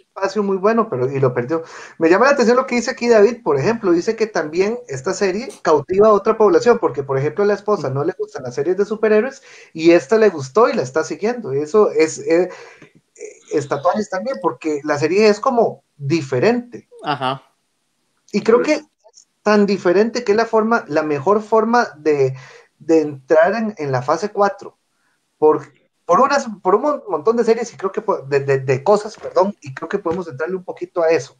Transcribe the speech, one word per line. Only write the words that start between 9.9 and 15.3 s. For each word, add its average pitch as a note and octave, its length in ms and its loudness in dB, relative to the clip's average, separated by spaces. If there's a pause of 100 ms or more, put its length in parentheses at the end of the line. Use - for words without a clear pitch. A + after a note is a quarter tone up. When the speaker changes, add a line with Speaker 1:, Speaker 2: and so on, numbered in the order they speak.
Speaker 1:
esta F3 260 4
le A3 100 4
gustó F#3 420 0
y C4+ 40 -4
la G3+ 80 -2
está D#3 240 -4
siguiendo, G#3+ 480 -6
y C#3 60 -2
eso E3 320 2
es, D#3 280 0
eh, E3 300 2 (320)
eh, - 400 -20 (320)
está C#3 280 -4
tuanis G3+ 280 -2
también, G#3+ 320 -6
porque D3+ 420 -4
la D3+ 160 -2
serie F#3+ 300 2
es G#3 100 2